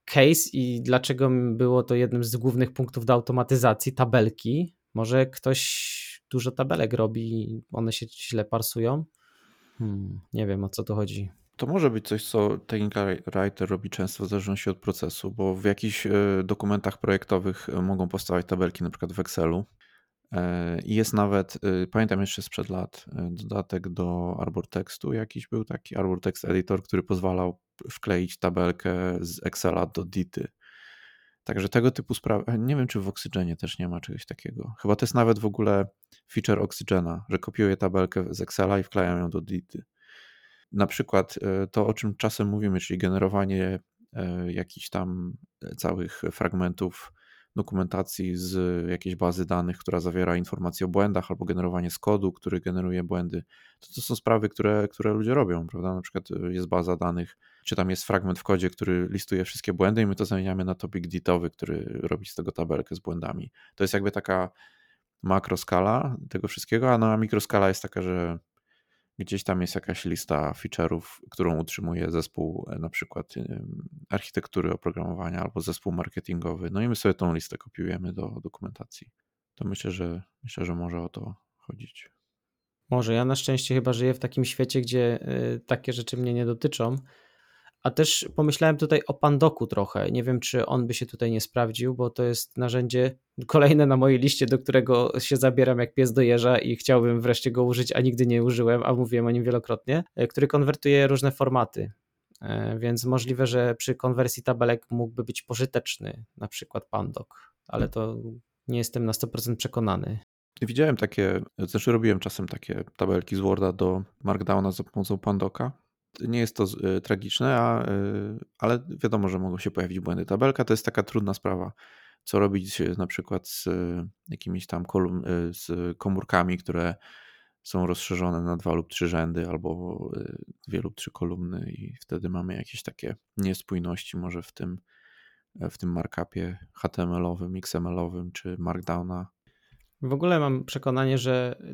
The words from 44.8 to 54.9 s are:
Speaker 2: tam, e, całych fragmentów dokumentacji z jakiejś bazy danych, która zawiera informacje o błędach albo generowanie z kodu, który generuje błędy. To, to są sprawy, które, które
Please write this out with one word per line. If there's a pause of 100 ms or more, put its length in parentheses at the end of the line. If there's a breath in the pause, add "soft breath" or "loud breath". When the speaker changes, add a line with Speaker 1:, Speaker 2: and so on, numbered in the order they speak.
Speaker 2:
tam, (300)
e,
całych (100)
fragmentów (440 soft breath)
dokumentacji
z
jakiejś
bazy
danych,
która
zawiera
informacje
o
błędach
albo
generowanie
z
kodu,
który
generuje
błędy. (360 soft breath)
To,
to
są
sprawy,
które,
które